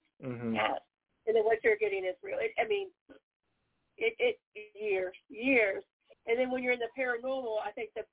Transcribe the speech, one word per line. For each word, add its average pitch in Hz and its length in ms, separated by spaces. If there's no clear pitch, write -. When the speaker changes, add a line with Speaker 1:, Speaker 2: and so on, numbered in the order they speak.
Speaker 1:
Mm-hmm. 117 300
Speaker 2:
Yes. - 240
Speaker 3:
And 220 100
then 220 80
what 220 200
you're 220 180
getting 196 240
is 185 160
real. 180 180
It, 453 220
I 453 60
mean, 403 220
it, 226 220
it, 240 180
years, 190 380
years. 226 540
And 233 100
then 254 140
when 254 100
you're 247 160
in 233 80
the 233 80
paranormal, 247 720
I 208 60
think 220 260
the 214 160